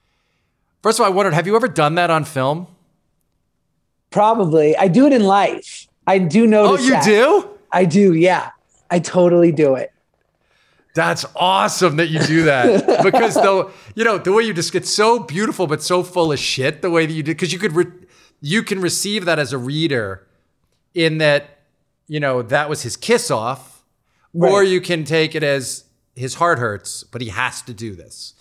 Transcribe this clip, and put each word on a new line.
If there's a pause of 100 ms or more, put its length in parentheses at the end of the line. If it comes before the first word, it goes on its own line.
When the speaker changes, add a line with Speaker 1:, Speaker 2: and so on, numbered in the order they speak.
(840)
Speaker 1:
first
of
all,
I
wondered,
have
you
ever
done
that
on
film? (1400)
Speaker 2:
Probably.
I
do
it
in
life. (180)
I
do
notice
Speaker 1:
Oh,
you
Speaker 2:
that.
Speaker 1:
do? (220)
Speaker 2:
I
do,
yeah. (380)
I
totally
do
it. (1040)
Speaker 1:
That's (100)
awesome
that
you
do
that.
Speaker 2:
<laughs>
Speaker 1:
Because
though, (240)
you
know,
the
way
you
just
get
so
beautiful,
but
so
full
of
shit,
the
way
that
you
did,
'cause
you
could
re-, (480)
you
can
receive
that
as
a
reader (680)
in
that, (480)
you
know,
that
was
his
kiss
off, (480)
Speaker 2:
Right.
Speaker 1:
or
you
can
take
it
as (320)
his
heart
hurts,
but
he
has
to
do
this.